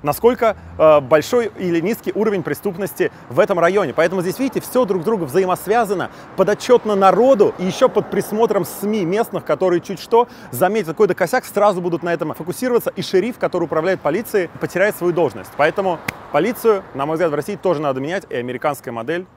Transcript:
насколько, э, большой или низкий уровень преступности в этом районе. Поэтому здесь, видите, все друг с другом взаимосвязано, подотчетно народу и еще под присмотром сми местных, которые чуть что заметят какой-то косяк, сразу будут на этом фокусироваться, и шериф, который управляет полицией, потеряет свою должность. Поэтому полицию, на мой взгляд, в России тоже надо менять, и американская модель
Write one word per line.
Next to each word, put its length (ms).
насколько, 540
э, 200
большой 600
или 200
низкий 360
уровень 260
преступности 720
в 100
этом 200
районе. 340
Поэтому 280
здесь, 180
видите, 200
все 260
друг 180
с 20
другом 220
взаимосвязано, 800
подотчетно 580
народу 640
и 60
еще 220
под 220
присмотром 560
сми 400
местных, 400
которые 360
чуть 180
что 280
заметят 380
какой-то 240
косяк, 320
сразу 360
будут 200
на 120
этом 200
фокусироваться, 600
и 80
шериф, 340
который 280
управляет 360
полицией, 480
потеряет 360
свою 180
должность. 420
Поэтому 440
полицию, 520
на 100
мой 100
взгляд, 160
в 40
России 200
тоже 240
надо 200
менять, 300
и 60
американская 560
модель 460